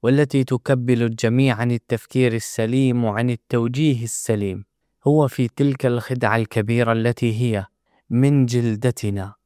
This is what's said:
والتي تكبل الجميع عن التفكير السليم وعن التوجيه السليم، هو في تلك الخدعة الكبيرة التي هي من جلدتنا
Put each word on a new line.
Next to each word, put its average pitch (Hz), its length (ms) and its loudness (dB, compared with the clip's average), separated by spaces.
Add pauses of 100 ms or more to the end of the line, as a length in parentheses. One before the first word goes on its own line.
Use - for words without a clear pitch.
والتي 139 420 2
تكبل 123 580 0
الجميع 120 520 0
عن 120 160 -2
التفكير 120 640 -2
السليم 120 720 0
وعن 113 260 0
التوجيه 123 760 0
السليم، 101 600 -4 (420)
هو 147 220 4
في 127 200 -2
تلك 139 380 -2
الخدعة 120 500 -2
الكبيرة 113 560 0
التي 113 480 0
هي 110 260 -2 (440)
من 135 360 4
جلدتنا 110 880 -2 (120)